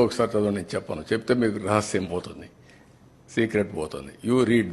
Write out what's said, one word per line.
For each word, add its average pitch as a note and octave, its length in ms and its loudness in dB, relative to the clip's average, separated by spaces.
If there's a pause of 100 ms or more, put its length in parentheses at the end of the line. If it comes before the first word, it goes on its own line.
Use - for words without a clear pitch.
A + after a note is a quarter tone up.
ఒకసారి A2+ 280 0
చదవండి, G#2 260 2
నేను E2+ 160 -10
చెప్పను. F#2 360 -6
చెప్తే A2+ 300 2
మీకు G#2+ 260 0
రహస్యం G#2 460 0
పోతుంది, F2 340 -8 (840)
సీక్రెట్ G#2+ 460 0
పోతుంది. C#2 340 -10 (140)
You B2+ 100 4 (140)
read G#2+ 200 2